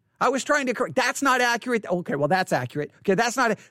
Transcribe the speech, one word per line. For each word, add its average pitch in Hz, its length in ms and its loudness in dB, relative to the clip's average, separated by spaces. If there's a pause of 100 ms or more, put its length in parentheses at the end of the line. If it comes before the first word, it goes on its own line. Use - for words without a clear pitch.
(200)
I 240 100 4
was 262 140 -2
trying 294 220 0
to 247 80 -2
correct, 165 220 -4
"That's 254 260 0
not 254 200 4
accurate." 240 440 0
Okay, 175 300 -4
well, 143 120 0
that's 185 240 0
accurate. 143 380 -4 (120)
Okay, 202 120 0
that's 226 240 0
not, 233 180 2 (160)